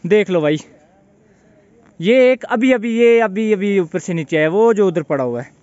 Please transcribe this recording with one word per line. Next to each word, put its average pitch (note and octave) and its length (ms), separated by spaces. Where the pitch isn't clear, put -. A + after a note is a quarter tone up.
देख G3 260
लो F3+ 120
भाई, D3+ 180
ये B3 320
एक B3+ 140
अभी B3+ 280
अभी, A#3 240
ये A#3 240
अभी G#3+ 320
अभी G3+ 260
ऊपर F3 200
से F3 140
नीचे D#3+ 260
है, D3+ 100
वो A3 240
जो G3+ 140
उधर E3+ 160
पड़ा C#3+ 200
हुआ A#2+ 180
है। A#2 100